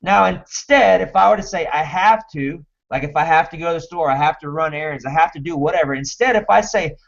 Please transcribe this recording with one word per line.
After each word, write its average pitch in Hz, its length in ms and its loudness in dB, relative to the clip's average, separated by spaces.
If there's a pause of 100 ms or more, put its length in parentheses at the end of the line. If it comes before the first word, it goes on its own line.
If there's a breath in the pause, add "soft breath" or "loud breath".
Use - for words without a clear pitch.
Now, 196 240 4
instead, 190 760 2
if 185 140 -6
I 190 140 6
were 208 80 4
to 202 60 -6
say, 175 240 -6
I 151 160 -2
have 190 400 0 (100)
to, 147 320 -8 (240)
like, 135 140 -6
if 147 120 -8
I 151 80 0
have 165 280 2
to 170 60 -16
go 160 100 -6
to 170 80 -2
the 165 60 -6
store, 165 280 -4
I 135 60 2
have 151 240 -2
to 151 100 -14
run 156 240 -4
errands, 147 320 -8
I 135 60 -8
have 160 220 2
to 156 60 -16
do 160 160 -8
whatever, 151 380 0
instead, 143 420 -2
if 208 140 -2
I 202 120 4
say 190 340 -2 (120)